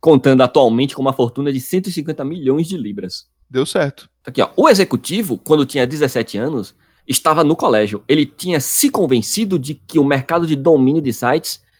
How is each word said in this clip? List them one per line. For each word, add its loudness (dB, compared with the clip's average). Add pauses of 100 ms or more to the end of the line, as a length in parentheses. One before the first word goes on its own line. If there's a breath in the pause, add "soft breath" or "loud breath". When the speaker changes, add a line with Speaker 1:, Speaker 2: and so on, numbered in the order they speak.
Speaker 1:
contando 4
atualmente 2
com -8
uma -2
fortuna -2
de -6
cento -4
e -8
cinquenta -8
milhões -2
de -8
libras. -10 (220)
Speaker 2:
Deu -2
certo. -4 (160)
Speaker 1:
Aqui, -4
ó. 0
O 4
executivo, 0
quando 2
tinha -2
dezessete -4
anos, -6 (320)
estava 0
no 2
colégio. 0
Ele 2
tinha -4
se 0
convencido -2
de -6
que -2
o 6
mercado 0
de 0
domínio 4
de -4
sites -4 (180)